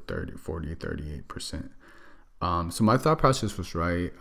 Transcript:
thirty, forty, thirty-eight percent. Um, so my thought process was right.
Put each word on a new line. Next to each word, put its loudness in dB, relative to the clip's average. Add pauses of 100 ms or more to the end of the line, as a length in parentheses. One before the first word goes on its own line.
thirty, -4
forty, -6
thirty-eight -6
percent. -8 (720)
Um, 0
so 0
my 8
thought 4
process 2
was -6
right. 0